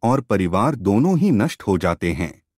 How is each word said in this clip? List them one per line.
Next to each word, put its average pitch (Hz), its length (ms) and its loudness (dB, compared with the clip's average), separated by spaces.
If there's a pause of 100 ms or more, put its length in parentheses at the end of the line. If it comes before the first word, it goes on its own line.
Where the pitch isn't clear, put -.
और 127 180 2
परिवार 101 540 0
दोनों 117 420 2
ही 190 140 2
नष्ट 120 320 -2
हो 95 140 0
जाते 85 340 -2
हैं। 78 300 -6 (200)